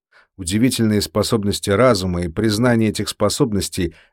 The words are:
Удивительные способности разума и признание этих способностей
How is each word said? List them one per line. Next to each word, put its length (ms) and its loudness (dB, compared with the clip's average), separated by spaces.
Удивительные 640 0
способности 680 -2
разума 540 2
и 60 -4
признание 640 0
этих 180 -6
способностей 840 -2